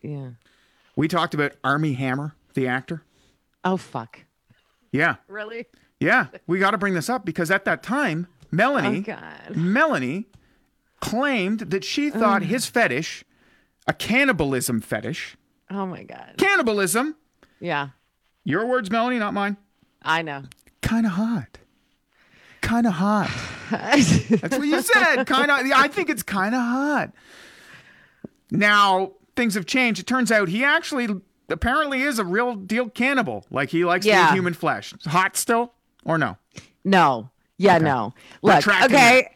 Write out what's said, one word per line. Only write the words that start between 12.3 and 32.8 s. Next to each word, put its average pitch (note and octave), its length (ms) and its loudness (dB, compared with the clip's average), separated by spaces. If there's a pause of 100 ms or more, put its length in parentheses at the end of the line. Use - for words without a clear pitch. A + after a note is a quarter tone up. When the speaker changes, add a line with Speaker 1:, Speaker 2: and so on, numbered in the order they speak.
Speaker 1:
Ugh. D#3 60 -4
Speaker 2:
his A#3 180 -2
fetish, E3 560 -2 (640)
a - 60 0
cannibalism D#3 880 0
fetish. A2 560 -8 (340)
Speaker 1:
Oh, G3 160 -6
my F3+ 160 -12
God. - 340 -20
Speaker 2:
Cannibalism. B3 760 0 (440)
Speaker 1:
Yeah. D3 300 -4 (540)
Speaker 2:
Your F#3 240 -2
words, B3 240 -2
Melanie, A#3+ 260 0
not G#3 160 -4
mine. G3+ 240 -4 (460)
Speaker 1:
I D#3+ 180 0
know. C#3+ 220 -8 (400)
Speaker 2:
Kinda A3+ 260 0
hot. G3 480 -4 (1040)
Kinda A#3 300 0
hot. F#3 380 0 (240)
Speaker 1:
<laughs> - 180 -10
Speaker 2:
That's A3 840 2
what C#4+ 100 -2
you D#4 140 2
said. E4 440 2
Kinda. C#4+ 400 2
Yeah, C4+ 140 2
I C#4+ 80 4
think D#4 220 -4
it's A3+ 140 -4
kinda G3+ 360 -2
hot. B3+ 520 -2 (1400)
Now, G3 640 4 (220)
things A#3 200 0
have G3 100 -4
changed. A#3+ 340 0
It - 80 -14
turns A#3+ 240 0
out G#3 180 2
he G#3+ 140 -2
actually D4 440 -2 (420)
apparently C4 520 -2
is C4+ 180 -2
a G3+ 60 -2
real A3+ 300 -2
deal G#3+ 340 -4